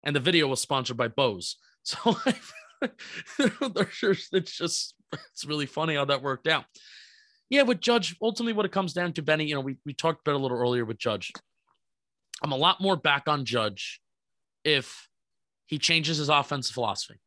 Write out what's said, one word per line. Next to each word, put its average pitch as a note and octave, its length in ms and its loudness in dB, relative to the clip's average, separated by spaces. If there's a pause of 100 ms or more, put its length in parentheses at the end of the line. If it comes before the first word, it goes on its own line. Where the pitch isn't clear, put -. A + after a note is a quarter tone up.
And D3 120 -2
the C#3+ 40 4
video D#3 280 4
was C3 140 0
sponsored B2+ 360 -2
by A#2+ 100 2
Bose. A#2 540 -2
<laughs> - 40 -20 (180)
So - 320 2 (1600)
there's F#3+ 240 -2
just, - 340 0
it's - 240 -2
just, - 380 -4 (180)
it's - 320 -12
really D3 220 -2
funny D#3 260 -2
how C#3+ 120 2
that C#3 180 0
worked C#3 240 -2
out. D#3 180 2 (800)
Yeah, C#4 140 4
with A#3+ 180 4
Judge, G#3 440 2
ultimately A3+ 300 -2
what G#3 120 2
it F#3 60 -2
comes F#3 200 0
down F3 220 -2
to, E3 80 -6
Benny, D#3 240 2
you D3 80 -2
know, C#3 80 0
we, C3+ 240 -6
we D3 80 -6
talked E3 280 0
about D#3 100 0
it C#3+ 80 2
a - 20 0
little B2 160 -2
earlier B2 260 2
with A2 140 -6
Judge. G#2 340 -4 (1080)
I'm D3 120 -2
a C3 40 -2
lot E3+ 240 2
more F#3+ 140 4
back C#3+ 320 0
on C#3+ 180 0
Judge A2 560 -4 (600)
if C#3+ 440 0 (600)
he D#3 100 -4
changes D#3+ 400 2
his D3 120 -2
offensive C#3+ 440 0
philosophy. A2 540 -4